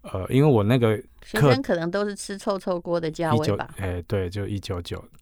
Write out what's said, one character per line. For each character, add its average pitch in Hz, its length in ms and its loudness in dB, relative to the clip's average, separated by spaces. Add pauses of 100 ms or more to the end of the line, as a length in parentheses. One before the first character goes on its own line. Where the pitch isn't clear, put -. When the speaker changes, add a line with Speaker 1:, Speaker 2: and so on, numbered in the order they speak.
Speaker 1:
呃， 95 260 -8
因 127 140 4
为 151 80 6
我 110 140 6
那 113 120 4
个 110 200 4 (340)
课 - 100 0
Speaker 2:
学 147 120 8
生 262 100 2
可 214 140 0
能 165 120 -2
都 196 160 0
是 208 100 -4
吃 202 220 -10
臭 196 220 -2
臭 180 200 -2
锅 170 220 -2
的 165 80 -4
价 160 240 -2
位 151 240 0
吧。 - 200 -8
Speaker 1:
一 - 20 -10
九， 98 60 -6
哎， 90 180 -4
对， 95 260 -2
就 98 200 -6
一 104 100 -4
九 90 240 -6
九， 87 200 -10 (200)